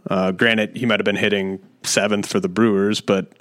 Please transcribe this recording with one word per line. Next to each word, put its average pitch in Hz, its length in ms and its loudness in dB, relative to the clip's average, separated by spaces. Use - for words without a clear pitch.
Uh, 95 220 0
granted, 110 440 0
he 117 120 -4
might 104 120 2
have 101 60 -4
been 101 100 0
hitting 110 440 -2
seventh 202 420 0
for - 140 -2
the 92 100 -2
Brewers, 104 520 2
but 98 400 -2